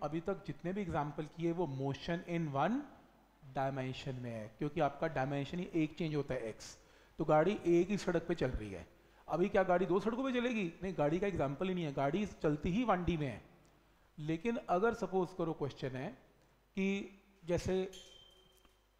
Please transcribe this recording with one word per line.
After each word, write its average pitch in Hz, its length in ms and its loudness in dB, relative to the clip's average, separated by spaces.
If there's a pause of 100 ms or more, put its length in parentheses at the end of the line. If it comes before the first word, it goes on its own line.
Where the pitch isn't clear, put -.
अभी 156 180 -2
तक 185 260 -4
जितने 165 260 -6
भी 208 100 -2
example 156 440 -2 (100)
किए 170 160 0
वो 170 220 0
motion 139 540 -2
in 170 260 0
one 175 240 2 (760)
dimension 135 600 -2
में 123 160 -6
है, 110 160 -6 (120)
क्योंकि 151 220 -2
आपका 143 280 2
डायमेंशन 143 500 -2
ही 185 160 -4
एक 156 220 2
change 156 180 -2
होता 135 200 -2
है, 117 140 -4
X। - 280 -12 (420)
तो 160 60 0
गाड़ी 156 420 6
एक 175 240 6
ही 208 80 2
सड़क 170 300 2
पे 175 60 0
चल 135 160 0
रही 110 200 -4
है, 87 160 -10 (420)
अभी 170 200 2
क्या 196 140 4
गाड़ी 180 240 4
दो 180 140 4
सड़कों 233 240 0
पे 269 80 0
चलेगी? 233 400 0 (100)
नहीं, 185 160 -4
गाड़ी 151 200 2
का 202 80 0
example 160 420 0
ही 185 60 -2
नहीं 175 100 -2
है, 143 80 -2
गाड़ी 143 340 0
चलती 151 440 0
ही 226 140 2
वन 185 200 2
डी 175 120 2
में 147 100 -2
है। 110 160 -6 (760)
लेकिन 165 380 -2 (140)
अगर 202 240 4
suppose 185 440 -2
करो 165 140 0
क्वेश्चन 131 440 -4
है 147 140 -6 (680)
कि 190 100 2 (580)
जैसे 175 380 0 (1160)